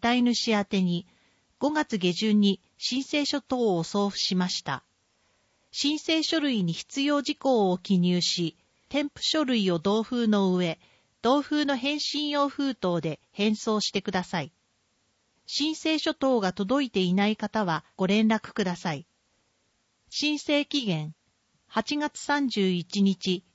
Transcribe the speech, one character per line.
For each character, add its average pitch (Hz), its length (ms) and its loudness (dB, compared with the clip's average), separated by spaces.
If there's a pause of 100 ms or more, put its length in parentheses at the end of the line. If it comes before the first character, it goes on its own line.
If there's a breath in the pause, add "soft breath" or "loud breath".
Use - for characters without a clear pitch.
帯 247 180 2
主 240 300 0
宛 202 140 2
て 196 180 0
に、 175 240 -2 (500 soft breath)
五 - 140 0
月 202 260 -2
下 180 160 0
旬 214 260 2
に 202 220 2 (160)
申 - 240 -4
請 285 240 -2
書 285 160 -2
等 240 340 0
を 165 80 0
送 202 260 0
付 - 120 -8
し - 140 -2
ま 180 140 0
し - 120 -6
た。 135 220 -6 (880)
申 294 280 -2
請 320 240 0
書 320 160 0
類 262 240 0
に 165 100 0
必 - 280 -6
要 285 200 2
事 294 140 -4
項 226 340 2
を 180 80 2
記 180 220 2
入 180 220 2
し、 - 360 -2 (320)
添 294 140 -2
付 - 180 -8
書 311 240 0
類 226 240 2
を 170 80 2
同 202 240 0
封 233 260 -2
の 196 280 4
上、 175 240 -2 (420 soft breath)
同 269 220 4
封 294 240 0
の 277 100 0
返 277 220 -2
信 294 300 -4
用 285 200 0
封 277 240 -4
筒 175 280 -2
で 156 180 -6 (120)
返 214 240 0
送 214 240 -2
し - 120 -4
て 202 100 -2
く 196 100 -6
だ 185 120 -2
さ 180 180 -6
い。 151 100 -10 (960)
申 311 300 -2
請 320 240 0
書 311 160 -2
等 262 240 2
が 185 140 0
届 247 320 0
い 240 40 -6
て 190 120 0
い 180 120 2
な 202 140 4
い 214 80 0
方 214 300 -4
は 156 200 -2 (120 soft breath)
ご 185 100 0
連 214 200 4
絡 220 260 0
く 220 100 -2
だ 180 120 -2
さ 165 200 -4
い。 139 100 -12 (1040)
申 294 300 -2
請 294 260 0
期 262 220 -4
限、 156 260 -4 (540)
八 254 300 -4
月 294 220 -4
三 285 300 0
十 196 200 2
一 180 340 0
日、 190 400 0 (120)